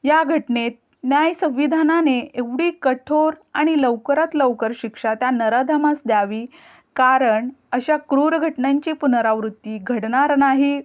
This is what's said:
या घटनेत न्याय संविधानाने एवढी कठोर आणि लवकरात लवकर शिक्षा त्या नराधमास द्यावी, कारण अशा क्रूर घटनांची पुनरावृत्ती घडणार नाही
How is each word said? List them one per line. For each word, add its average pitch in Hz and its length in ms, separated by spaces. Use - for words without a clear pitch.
या 311 200
घटनेत 240 480
न्याय 294 300
संविधानाने 302 840
एवढी 254 520
कठोर 302 640
आणि 302 280
लवकरात 277 540
लवकर 240 400
शिक्षा 220 380
त्या 247 160
नराधमास 262 760
द्यावी, 214 400
कारण 254 540
अशा 254 260
क्रूर 294 400
घटनांची 294 540
पुनरावृत्ती 220 840
घडणार 240 580
नाही 277 500